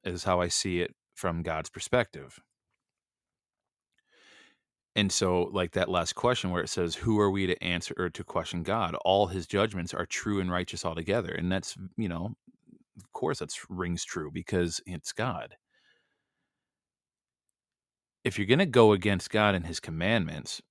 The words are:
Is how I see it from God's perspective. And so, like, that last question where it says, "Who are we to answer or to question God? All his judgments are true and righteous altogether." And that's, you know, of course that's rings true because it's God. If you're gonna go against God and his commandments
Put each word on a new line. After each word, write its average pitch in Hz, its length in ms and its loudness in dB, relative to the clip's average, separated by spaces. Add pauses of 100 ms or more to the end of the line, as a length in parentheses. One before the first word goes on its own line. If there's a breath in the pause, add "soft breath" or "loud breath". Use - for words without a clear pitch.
Is 90 220 -6
how 90 160 4
I 87 80 2
see 87 320 0
it - 140 -2 (200)
from 85 280 -2
God's 80 260 -4
perspective. - 720 -4 (2500 soft breath)
And 101 160 4
so, 90 300 4
like, 90 300 -2
that 92 180 0
last 90 240 0
question 120 360 0
where 90 120 0
it - 60 -4
says, 85 280 -2
"Who 107 240 2
are 101 100 4
we 98 160 0
to 90 160 -2
answer 87 360 -4
or 90 100 -2
to - 160 -8
question 85 380 -4
God? 92 320 -2 (100)
All 98 220 6
his 90 200 -6
judgments 95 460 0
are 87 140 -4
true 104 340 -2
and 92 100 -2
righteous 90 360 -4
altogether." 85 460 -2
And 90 200 -2
that's, - 240 -4 (220)
you 107 100 -2
know, 87 260 -6 (640)
of - 160 -20
course 147 260 -2
that's - 320 -10
rings 87 320 -4
true 76 280 -8
because 87 560 -2
it's 87 260 -10
God. 104 460 -6 (2750)
If 127 140 0
you're 101 80 0
gonna 156 200 4
go 117 260 8
against 98 360 2
God 104 260 4
and 85 120 0
his 82 140 -6
commandments 80 920 -2